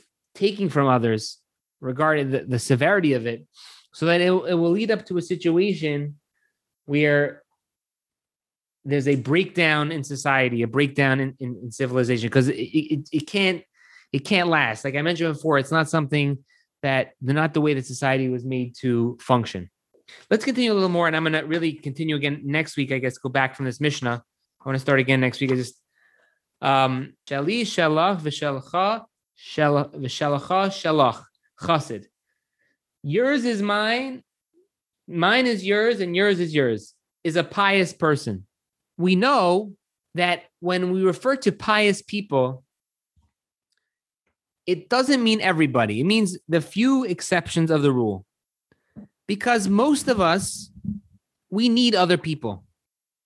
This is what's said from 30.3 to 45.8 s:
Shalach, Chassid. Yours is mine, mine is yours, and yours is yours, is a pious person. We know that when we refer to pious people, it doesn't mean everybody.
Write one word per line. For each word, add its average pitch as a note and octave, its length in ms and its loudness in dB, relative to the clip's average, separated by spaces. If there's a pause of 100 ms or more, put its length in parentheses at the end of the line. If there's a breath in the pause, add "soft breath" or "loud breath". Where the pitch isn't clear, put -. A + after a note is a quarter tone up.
Shalach, D#3 540 2 (380)
Chassid. C#3 460 -2 (960)
Yours A#3+ 420 0
is A3+ 180 -2
mine, A3+ 640 -2 (800)
mine G3 400 2
is G#3+ 180 0
yours, G#3 360 2
and F3 160 -4
yours G3 240 2
is E3+ 120 -2
yours, B2 420 0 (280)
is E3 140 -2
a E3+ 80 2
pious G3 480 0
person. C3 540 -2 (500)
We F3+ 180 2
know G3+ 600 2 (420)
that F3 260 0 (160)
when F3+ 320 -2
we F#3+ 140 0
refer B3 320 0
to C4 160 0
pious G#3 500 0
people, C3+ 600 -4 (2000)
it F3+ 220 -4
doesn't B3+ 340 2
mean A3 180 2
everybody. B2+ 600 2